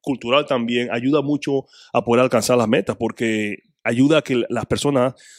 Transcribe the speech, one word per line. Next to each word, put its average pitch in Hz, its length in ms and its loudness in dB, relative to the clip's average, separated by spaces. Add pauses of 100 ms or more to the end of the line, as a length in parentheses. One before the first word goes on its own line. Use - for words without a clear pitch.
cultural 135 460 -2
también, 120 440 -2
ayuda 131 300 0
mucho 139 460 -2 (260)
a 117 100 0
poder 120 200 2
alcanzar 123 340 2
las 117 100 2
metas, 107 320 0
porque 110 580 -4 (280)
ayuda 135 340 4
a 139 40 2
que 123 260 -2
las 117 180 -4
personas 131 460 0 (260)